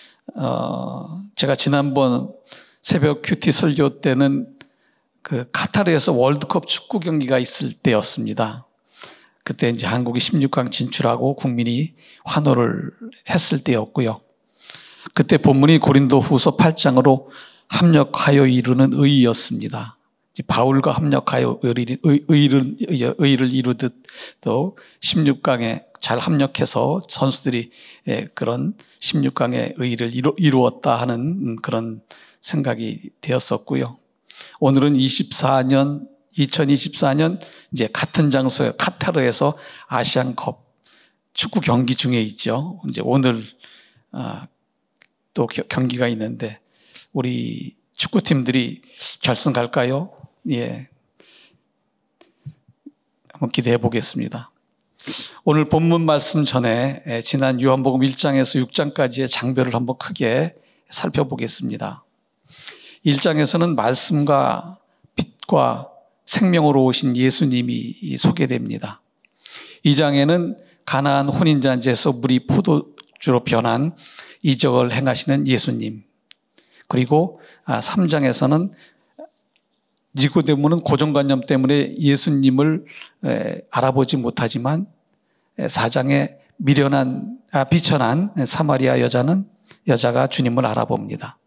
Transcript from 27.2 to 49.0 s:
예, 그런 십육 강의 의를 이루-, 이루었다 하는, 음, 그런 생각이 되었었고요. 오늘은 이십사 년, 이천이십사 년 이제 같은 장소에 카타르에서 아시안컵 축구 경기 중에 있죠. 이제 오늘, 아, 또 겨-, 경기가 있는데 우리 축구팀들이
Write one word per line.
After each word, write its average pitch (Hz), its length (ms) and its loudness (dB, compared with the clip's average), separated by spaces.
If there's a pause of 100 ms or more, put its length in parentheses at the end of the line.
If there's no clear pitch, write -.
예, - 260 -4
그런 131 400 -4 (260)
십육 135 340 -2
강의 120 420 -2
의를 120 400 -4
이루-, 131 220 0
이루었다 131 580 2
하는, 120 240 -2
음, 139 380 -4
그런 113 420 -6 (400)
생각이 117 720 -6 (100)
되었었고요. 127 800 -4 (640)
오늘은 139 340 4
이십사 131 680 0
년, 139 440 0 (300)
이천이십사 143 800 0
년 165 220 0 (360)
이제 113 180 -2
같은 - 380 0
장소에 131 480 0
카타르에서 143 800 -2 (300)
아시안컵 127 840 -4 (600)
축구 - 260 -2
경기 127 360 0
중에 123 260 0
있죠. 120 680 -6
이제 123 160 -8
오늘, 123 400 2 (680)
아, - 340 -12 (840)
또 117 140 -2
겨-, - 160 -8
경기가 123 440 -2
있는데 113 540 -8 (500)
우리 123 640 -6 (220)
축구팀들이 131 840 0 (380)